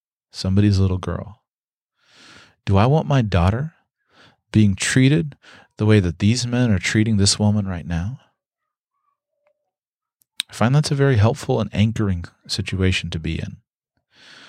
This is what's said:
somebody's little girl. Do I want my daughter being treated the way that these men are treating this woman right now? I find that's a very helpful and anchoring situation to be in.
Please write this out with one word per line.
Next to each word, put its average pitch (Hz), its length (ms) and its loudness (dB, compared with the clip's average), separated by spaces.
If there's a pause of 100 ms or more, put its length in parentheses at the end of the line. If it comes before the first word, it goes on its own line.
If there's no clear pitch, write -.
(320)
somebody's 98 480 2
little 92 180 0
girl. 90 460 -10 (1200)
Do 98 120 2
I 107 100 4
want 151 200 0
my 139 140 2
daughter 104 540 0 (760)
being 104 220 4
treated 139 640 0 (400)
the 107 80 -2
way 107 140 6
that 87 180 -2
these 120 300 0
men 123 240 0
are 92 80 2
treating 110 380 0
this 98 200 2
woman 104 300 0
right 87 180 -10
now? 87 360 -6 (2250)
I - 40 -20
find 117 200 0
that's 151 160 0
a 147 60 -2
very 139 220 2
helpful 117 440 0
and 101 140 -6
anchoring 101 500 0 (220)
situation 92 640 -4
to 85 80 -6
be 80 160 -6
in. - 220 -10 (920)